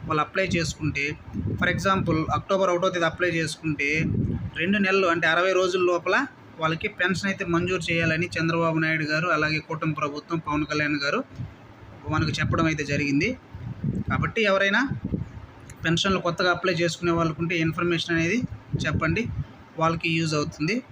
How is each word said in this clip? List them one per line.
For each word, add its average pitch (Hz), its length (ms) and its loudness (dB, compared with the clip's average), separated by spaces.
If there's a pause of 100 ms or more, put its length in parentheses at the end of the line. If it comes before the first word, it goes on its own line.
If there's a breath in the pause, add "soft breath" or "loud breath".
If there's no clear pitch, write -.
వాళ్ళు 156 200 0
అప్లై 190 280 -2
చేసుకుంటే, 143 500 -2 (540)
for 175 140 2
example, 170 440 2 (180)
అక్టోబర్ 190 360 2
ఒకటో 175 220 2
తేదీ 170 180 2
అప్లై 180 160 0 (120)
చేసుకుంటే 151 480 -2 (720)
రెండు 196 240 2
నెలలు, 190 300 2
అంటే 170 180 0
అరవై 180 260 4
రోజుల 185 240 2 (100)
లోపల 175 240 2 (440)
వాళ్ళకి 165 280 0 (120)
పెన్షన్ 185 300 0
అయితే 190 140 -4 (100)
మంజూరు 175 340 0
చేయాలని 165 380 2 (100)
చంద్రబాబు 165 480 2
నాయుడు 160 260 0
గారు, 160 240 0
అలాగే 151 320 2
కూటమి 160 320 -2
ప్రభుత్వం, 147 480 -4
పవన్ 151 240 0
కళ్యాణ్ 151 340 0
గారు 151 160 0 (960)
మనకు 156 240 0
చెప్పడం 165 320 2
అయితే 151 220 -2
జరిగింది. 143 360 2 (840)
కాబట్టి 160 300 0 (100)
ఎవరైనా 196 300 4 (1040)
పెన్షన్లు 170 420 2
కొత్తగా 180 300 2
అప్లై 185 260 0
చేసుకునే 170 380 0
వాళ్ళకుంటే 165 360 0 (100)
ఇన్ఫర్మేషన్ 170 500 0
అనేది 170 220 2 (460)
చెప్పండి, 165 400 0 (580)
వాళ్ళకి 165 360 0
యూజ్ 160 220 0
అవుతుంది. 156 360 -2 (160)